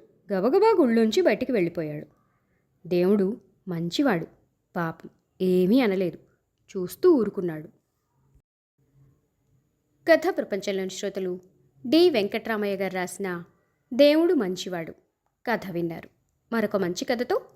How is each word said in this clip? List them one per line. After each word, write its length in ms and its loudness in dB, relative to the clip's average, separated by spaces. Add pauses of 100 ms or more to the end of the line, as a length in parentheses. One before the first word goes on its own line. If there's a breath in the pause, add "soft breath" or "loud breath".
(320)
గబగబా 480 4
గుళ్ళోంచి 400 4
బయటికి 320 2
వెళ్ళిపోయాడు. 540 -4 (840)
దేవుడు 520 2 (280)
మంచివాడు, 580 -2 (500)
పాపం 340 -6 (300)
ఏమీ 400 4
అనలేదు, 380 -2 (580)
చూస్తూ 380 2
ఊరుకున్నాడు. 540 -2 (2500)
కథ 180 6
ప్రపంచంలోని 600 -4
శ్రోతలు 680 -10 (280)
డి 240 4
వెంకట్రామయ్య 680 -4
గారు 180 -6
రాసిన 500 -6 (500)
దేవుడు 400 6
మంచివాడు 580 -4 (580)
కథ 100 -2 (100)
విన్నారు. 380 -6 (440)
మరొక 240 0
మంచి 280 -2
కథతో 360 -2 (160)